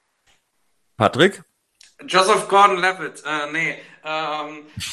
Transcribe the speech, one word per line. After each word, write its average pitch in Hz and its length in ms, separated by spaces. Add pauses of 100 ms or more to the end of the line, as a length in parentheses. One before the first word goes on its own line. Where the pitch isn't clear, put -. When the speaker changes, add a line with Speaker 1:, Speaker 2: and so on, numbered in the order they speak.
(960)
Speaker 1:
Patrick? 135 460 (600)
Speaker 2:
Joseph 190 440
Gordon-Levitt, 185 760
äh, 147 260
nee, 160 240 (280)
ähm, 151 600 (280)